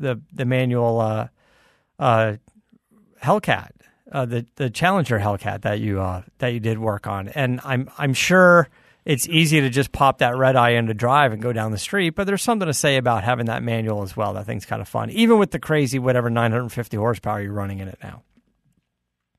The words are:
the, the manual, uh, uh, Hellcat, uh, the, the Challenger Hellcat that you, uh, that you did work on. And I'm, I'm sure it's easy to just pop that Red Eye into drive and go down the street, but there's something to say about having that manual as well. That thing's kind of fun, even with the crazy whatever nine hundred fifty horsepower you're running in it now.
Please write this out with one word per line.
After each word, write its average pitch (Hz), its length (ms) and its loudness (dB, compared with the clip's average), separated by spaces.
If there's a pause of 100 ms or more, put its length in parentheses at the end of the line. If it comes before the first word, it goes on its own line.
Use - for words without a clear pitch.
the, 127 200 -4 (120)
the 135 120 -6
manual, 123 560 0
uh, 110 280 -2 (720)
uh, 113 340 2 (880)
Hellcat, 147 480 0 (400)
uh, 135 160 -4
the, 117 180 -4 (120)
the 131 140 -2
Challenger 160 500 0
Hellcat 101 420 -4
that 107 160 -2
you, 104 220 -2
uh, 92 220 -4 (160)
that 127 100 -4
you 120 100 -4
did 110 220 -2
work 107 260 -4
on. 98 220 -8
And 127 340 -2
I'm, 127 340 -4
I'm 143 160 -2
sure 175 560 6 (380)
it's 143 220 0
easy 160 340 4
to 135 80 2
just 127 220 0
pop 135 260 2
that 123 180 2
Red 131 200 4
Eye 120 160 6
into 117 200 2
drive 120 400 2
and 107 80 -8
go 120 140 -4
down 110 180 -4
the 104 60 -6
street, 185 320 -2
but 196 160 -4
there's 196 160 -4
something 220 240 -2
to 151 80 -2
say 139 240 2
about 120 260 0
having 120 220 0
that 117 160 -4
manual 113 400 -4
as 98 120 -10
well. 101 200 -4
That 101 100 -8
thing's 113 220 -10
kind 110 160 -6
of 101 60 -14
fun, 113 200 -6
even 226 300 4
with 202 140 0
the 151 60 -2
crazy 139 400 0
whatever 123 300 0
nine 117 240 2
hundred 120 160 -2
fifty 117 300 -8
horsepower 107 420 -2
you're 101 140 -8
running 98 240 -6
in 98 100 -10
it 92 140 -16
now. - 200 -18 (1160)